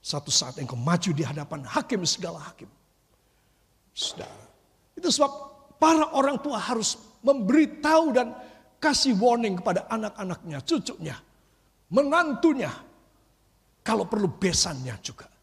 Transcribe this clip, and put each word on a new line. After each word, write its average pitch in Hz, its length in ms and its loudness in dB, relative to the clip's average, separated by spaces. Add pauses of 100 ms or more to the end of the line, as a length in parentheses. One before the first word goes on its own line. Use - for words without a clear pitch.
Satu 147 320 -6
saat 131 240 0
engkau 131 240 -6
maju 170 320 2
di 143 80 0
hadapan 147 420 -6
hakim 208 460 -4
segala 165 320 -6
hakim. - 260 -18 (1300)
Saudara, - 560 -12 (480)
itu 339 160 0
sebab 285 180 2 (460)
para 320 400 4
orang 269 240 2
tua 285 160 -4
harus 226 400 -2 (240)
memberitahu 285 920 4
dan 240 220 2 (480)
kasih 277 400 2
warning 233 400 2
kepada 180 320 0
anak-anaknya, 185 720 -8
cucunya, 160 560 -4 (720)
menantunya, 277 800 2 (1120)
kalau 208 240 0
perlu 208 200 0 (120)
besannya 139 640 -2
juga. - 240 -14 (140)